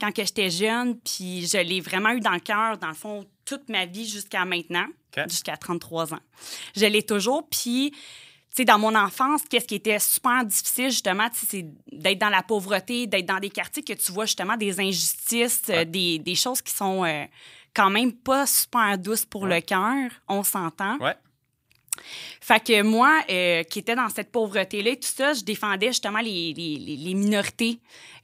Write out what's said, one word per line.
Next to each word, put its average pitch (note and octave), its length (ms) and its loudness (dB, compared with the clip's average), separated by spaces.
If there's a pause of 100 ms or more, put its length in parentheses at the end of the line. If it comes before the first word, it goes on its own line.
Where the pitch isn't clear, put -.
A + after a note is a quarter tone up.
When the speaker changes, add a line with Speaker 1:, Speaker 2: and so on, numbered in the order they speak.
Speaker 1:
quand G#3 120 -2
que G#3 120 -4
j'étais F#3+ 240 0
jeune, A3+ 520 0
puis F3+ 440 -8
je F#3 140 0
l'ai F3 220 0
vraiment F#3+ 300 0
eu B3 100 0
dans G#3 100 2
le F3 80 0
cœur, G#3+ 400 0
dans F3 80 -8
le D#3+ 80 -6
fond, G#3 320 -12 (180)
toute C#4 240 -10
ma G3 160 -2
vie G3+ 240 -8
jusqu'à G3+ 360 -4
maintenant, F3 420 -2 (300)
Speaker 2:
Ok. E3+ 120 -2
Speaker 1:
jusqu'à E3+ 280 -4
trente-trois E3 580 -6
ans. - 60 -12 (560)
Je G#3 100 6
l'ai G#3 160 4
toujours, A3+ 460 0
puis, C4 440 -2
tu - 60 -20 (560)
sais, B3+ 100 2
dans A3 140 8
mon A3 160 2
enfance, B3+ 560 2
qu'est-ce A#3 160 2
qui G#3+ 80 -4
était G#3 240 0
super B3 460 2
difficile, B3 460 0
justement, G#3 400 2
tu - 100 -6
sais, G#3+ 100 -4
c'est F#3 160 -6 (240)
d'être F3+ 300 0
dans G#3+ 100 4
la F#3 140 4
pauvreté, G#3 640 -2
d'être F#3+ 180 0
dans F#3+ 140 0
des G3 100 -4
quartiers G#3 320 -6
que A3 120 -8
tu - 180 -4
vois, G#3 140 -4
justement, G#3 300 -2
des G3+ 220 -2
injustices, G3 880 0
euh, F3+ 100 2
Speaker 2:
Ouais. E3 60 2
Speaker 1:
des, E3+ 360 0
des F3 160 -4
choses - 260 0
qui - 100 -8
sont, F#3+ 320 0
euh, D3+ 200 -2 (500)
quand G3 160 6
même A3+ 220 2
pas C4+ 340 2
super G#3 520 2
douces G#3 280 -2
pour G3 160 -8
Speaker 2:
Ouais. F#3 140 2
Speaker 1:
le E3+ 60 2
cœur, A#3 500 0 (160)
on G3 160 0
s'entend. G3 540 -2
Speaker 2:
Ouais. C#3+ 180 0 (1200)
Speaker 1:
Fait A3 240 4
que G#3+ 180 4
moi, A#3+ 460 6
euh, F3 360 2
qui - 160 -8
étais A#3 160 -2
dans B3 120 0
cette - 220 -8
pauvreté-là G#3 600 0
et C#4 80 -4
tout - 120 -4
ça, C#4 220 0
je A3+ 80 -4
défendais G3+ 460 0
justement A3 320 0
les, E3+ 360 -2
les, D#3+ 200 -4
les, C3 200 -8
les E3+ 180 -4
minorités. G#3 680 0 (440)